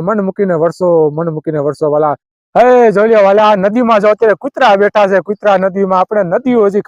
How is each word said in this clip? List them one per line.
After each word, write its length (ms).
મન 200
મૂકીને 280
વરસો, 340
મન 200
મૂકીને 300
વરસો 280
વાલા. 220
હે 380
જોઈ 160
લ્યો 160
વાલા, 320
નદીમાં 460
જો 80
અત્યારે 320
કૂતરા 340
બેઠા 320
છે, 180
કૂતરા 320
નદીમાં. 420
આપણે 240
નદીઓ 420
હજી 220